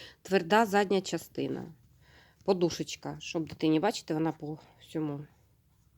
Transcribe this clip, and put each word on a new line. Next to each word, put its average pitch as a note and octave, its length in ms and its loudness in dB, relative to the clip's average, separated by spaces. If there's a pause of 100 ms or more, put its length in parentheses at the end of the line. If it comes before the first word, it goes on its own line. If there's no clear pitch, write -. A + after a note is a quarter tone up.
(220)
Тверда F#3+ 440 4
задня G3 360 2
частина. C3+ 640 -6 (760)
Подушечка, E3 760 -2
щоб D#3+ 280 -4
дитині, D#3 320 2
бачите, F#3+ 340 -2
вона D#3+ 180 0
по D3+ 260 -10 (220)
всьому, D3+ 460 -6 (720)